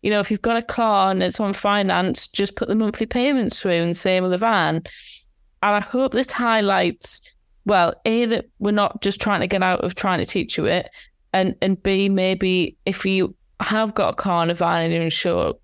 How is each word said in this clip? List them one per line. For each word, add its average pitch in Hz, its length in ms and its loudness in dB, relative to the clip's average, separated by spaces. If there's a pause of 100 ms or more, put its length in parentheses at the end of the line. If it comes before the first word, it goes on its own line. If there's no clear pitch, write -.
you - 80 -2
know, 208 120 2
if 196 100 -2
you've 208 100 -2
got 233 140 0
a 233 60 0
car 208 500 2
and 185 100 0
it's 180 200 -2
on 202 100 0
finance, 190 720 0
just 202 300 -4
put - 140 -6
the 214 60 0
monthly 220 300 -2
payments 247 560 0
through, 185 120 0
and 170 240 0
same 185 260 2
with 185 80 0
the 180 60 0
van." 185 400 2 (840)
And 208 140 2
I 208 60 0
hope 254 320 -2
this 262 180 0
highlights, 202 880 0 (460)
well, 185 280 4 (120)
A, 226 220 2
that 226 180 -2 (140)
we're 202 120 0
not 208 300 0
just 196 180 0
trying 202 220 0
to 180 60 -2
get 190 140 0
out 185 220 2
of 180 120 -4
trying 185 240 0
to 90 60 0
teach - 320 -4
you 156 80 -2
it, 170 240 0 (440)
and, 190 280 2
and 190 220 0
B, 196 240 2
maybe 185 800 0
if 190 200 -4
you 190 300 0 (240)
have 220 340 -2
got - 200 0
a - 20 -6
car 175 260 0
and 165 100 0
a - 20 0
van 170 300 0
and 165 100 0
you're 165 80 0
unsure 170 640 0